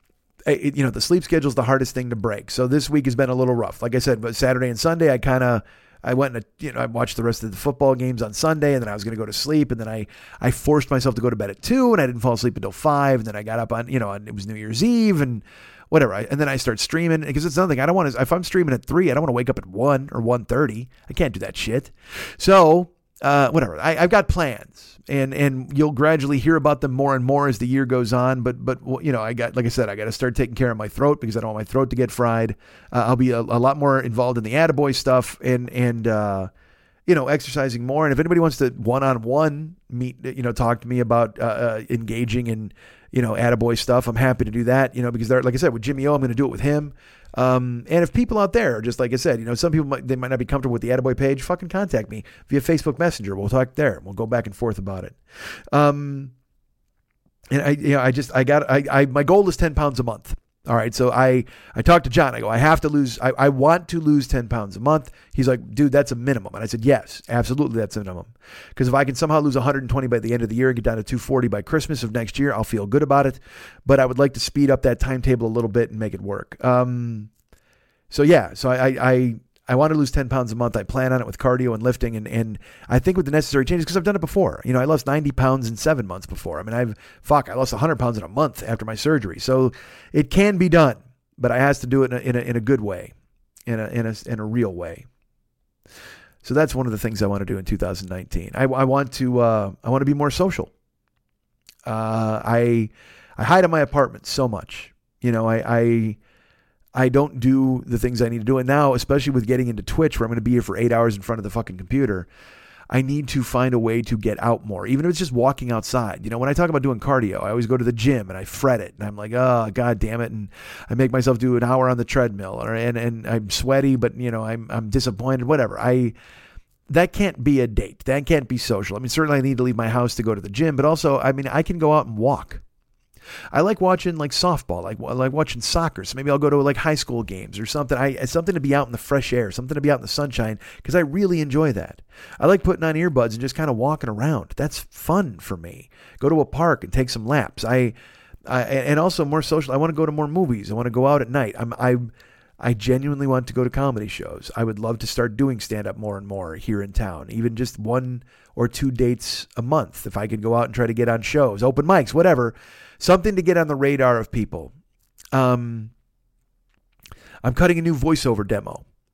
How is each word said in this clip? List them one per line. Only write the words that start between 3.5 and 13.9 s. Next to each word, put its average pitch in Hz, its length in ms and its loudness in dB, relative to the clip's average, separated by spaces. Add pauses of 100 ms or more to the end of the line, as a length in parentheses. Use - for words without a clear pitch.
rough. 104 260 -4
Like 117 140 -2
I 123 40 2
said, 120 200 0
but 117 160 -6
Saturday 127 320 0
and 117 120 -6
Sunday, 165 320 2
I 127 80 2
kinda, 127 440 2 (400)
I 123 120 -2
went 131 200 0
and, 110 100 -8 (140)
you 131 120 -8
know, 123 80 -8
I 123 60 0
watched 117 320 -4
the 113 60 -4
rest 117 200 0
of 110 80 -6
the 92 60 -10
football 135 380 2
games 123 260 -4
on 107 120 -6
Sunday, 151 400 2
and 131 80 0
then 107 80 -6
I 104 40 -6
was 104 120 -8
gonna 113 100 -6
go 107 100 -6
to 104 80 -12
sleep, 147 380 0
and 113 80 -6
then 113 80 -8
I, 110 200 -8 (340)
I 123 100 2
forced 147 400 2
myself 131 240 0
to 110 60 -6
go 123 80 2
to 113 80 -4
bed 104 120 -4
at 98 120 -14
two, 247 320 4
and 185 80 4
I 135 60 2
didn't 120 140 -4
fall 123 120 2
asleep 117 240 -2
until 101 140 -6
five, 139 500 2
and 113 60 -6
then 104 100 -8
I 104 60 -10
got 110 160 -4
up 113 120 -4
on, 117 160 -4
you 127 120 -2